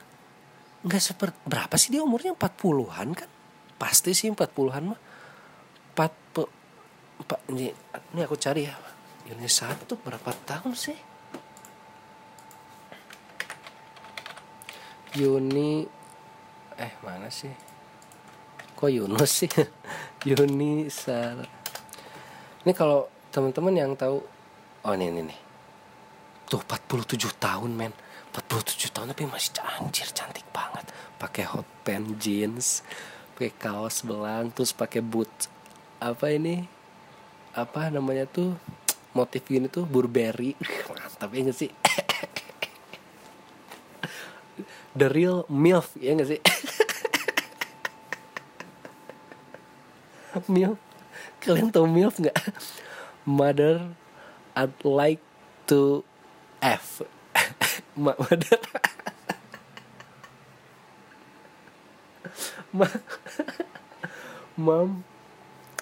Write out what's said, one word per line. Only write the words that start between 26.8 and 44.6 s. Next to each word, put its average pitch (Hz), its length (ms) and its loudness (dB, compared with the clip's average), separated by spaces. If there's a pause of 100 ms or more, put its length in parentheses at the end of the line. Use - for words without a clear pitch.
puluh 123 160 -2
tujuh 113 400 -4
tahun, 107 320 -2
men. 113 160 -4 (400)
Empat - 160 -10
puluh 113 160 -2
tujuh - 320 -4
tahun, 117 160 -6
tapi 147 160 -4
masih - 320 -4
ca-, - 240 -6
anjir, - 320 -4
cantik - 400 -8
banget. - 320 -6 (320)
Pakai 110 300 -6
hot - 180 -6 (160)
pants 107 400 -4
jeans, 107 440 0 (680)
pakai 117 240 -4
kaos 110 480 -4
belang, 110 480 -4
terus 127 160 0
pakai 117 320 -2
boots. 113 480 -4 (480)
Apa 120 320 -2
ini? 170 400 0 (840)
Apa 151 340 -2
namanya 135 380 0
tuh? 180 260 0 (600)
Motif 127 320 0
gini 131 240 2
tuh, 170 160 -4
Burberry. 123 640 2 (400)
Mantap, - 400 -10
ya 131 100 -2
nggak 131 140 0
sih? - 200 -4
<laughs> - 40 -20 (3250)